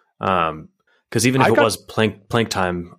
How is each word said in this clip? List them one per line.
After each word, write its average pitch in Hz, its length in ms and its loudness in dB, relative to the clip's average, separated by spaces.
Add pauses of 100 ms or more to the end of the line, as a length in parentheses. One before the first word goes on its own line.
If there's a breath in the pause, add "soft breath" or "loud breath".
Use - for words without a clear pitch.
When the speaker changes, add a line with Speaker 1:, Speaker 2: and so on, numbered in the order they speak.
(200)
Speaker 1:
Um, 82 500 -2 (400)
'cause 113 160 0
even 127 160 2
if - 60 4
Speaker 2:
I - 20 2
Speaker 1:
it 113 60 2
Speaker 2:
got - 80 4
Speaker 1:
was 107 120 0
plank, - 540 -4
plank 113 180 0
time, 87 500 -4